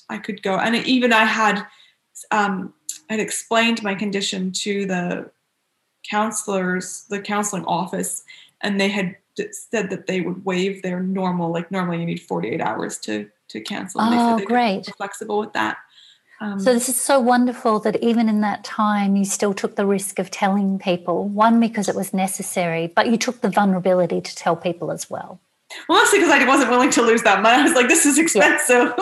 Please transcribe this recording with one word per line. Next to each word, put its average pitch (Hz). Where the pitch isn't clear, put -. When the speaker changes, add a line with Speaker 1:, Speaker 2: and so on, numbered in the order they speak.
Speaker 1:
I 220
could 208
go. 190
And 233
even 247
I 220
had, 214
um, 202
I'd 220
explained 226
my 196
condition 196
to 202
the 180
counselors, 196
the 202
counseling 202
office, 185
and 202
they 196
had 202
d-, -
said 202
that 185
they 185
would 180
waive 190
their 180
normal, 185
like, 170
normally 175
you 170
need 170
forty-eight 170
hours -
to, -
to 226
cancel. 202
And 226
they 240
Speaker 2:
Oh, 233
Speaker 1:
said 233
they 196
Speaker 2:
great. 233
Speaker 1:
were -
flexible 208
with 214
that. -
Um, 202
Speaker 2:
So 196
this 240
is 247
so 277
wonderful 247
that 214
even 233
in 208
that 208
time, 208
you 196
still 196
took 220
the 202
risk 196
of 180
telling 196
people, 180
one, 220
because 220
it -
was 196
necessary, 180
but 220
you 226
took -
the 214
vulnerability 180
to -
tell 170
people 170
as -
well. -
Speaker 1:
Well, 349
mostly 415
'cause 330
I 262
wasn't 262
willing 247
to 254
lose 226
that 196
money. 233
I 285
was 233
like, 247
"This 330
is 285
Speaker 2:
Yeah. 320
Speaker 1:
expensive. 247